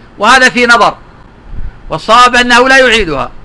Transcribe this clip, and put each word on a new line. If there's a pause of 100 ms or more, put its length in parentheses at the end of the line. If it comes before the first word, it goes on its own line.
(180)
وهذا
في
نظر، (960)
والصواب
أنه
لا
يعيدها (140)